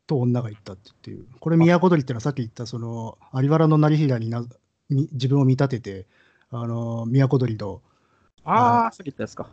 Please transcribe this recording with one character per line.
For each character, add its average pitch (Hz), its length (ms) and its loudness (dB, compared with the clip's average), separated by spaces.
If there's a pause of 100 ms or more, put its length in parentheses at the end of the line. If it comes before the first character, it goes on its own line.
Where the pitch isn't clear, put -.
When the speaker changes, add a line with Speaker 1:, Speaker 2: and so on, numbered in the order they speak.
Speaker 1:
と 143 140 -2
女 123 220 0
が 110 80 -8
行 104 80 -18
っ - 40 -20
た 98 120 -16
っ - 20 -16
て - 340 -20
い 101 80 -16
う。 - 80 -20 (140)
こ 160 100 -6
れ、 165 60 2
Speaker 2:
あ。 165 240 6
Speaker 1:
都 185 80 4
鳥 170 140 4
っ - 20 -6
て - 80 -8
の 117 60 -6
は - 20 -8
さ 147 100 -2
っ 143 40 -10
き - 40 -8
言 120 80 -6
っ - 40 -14
た、 120 160 -12
そ 117 120 -10
の、 117 380 -10 (180)
有 131 140 0
原 160 200 4
の 156 100 4
業 156 180 4
平 139 220 0
に 113 100 -4
な-、 117 160 -4 (460)
に、 143 220 0
自 135 160 -2
分 139 120 4
を 131 60 4
見 131 80 4
立 131 260 0
て - 0 -
て、 98 260 -12 (440)
あ 120 160 -6
の、 117 400 -6
都 135 320 2
鳥 120 180 0
と、 101 260 -10 (600)
Speaker 2:
あ 233 400 2
ー、 - 40 -2
Speaker 1:
あ、 220 40 -8
Speaker 2:
さ - 100 -20
っ - 20 -20
き - 20 -10
言 139 60 -8
っ - 40 -20
た - 80 -8
や - 40 -8
つ - 80 -18
か。 - 160 -12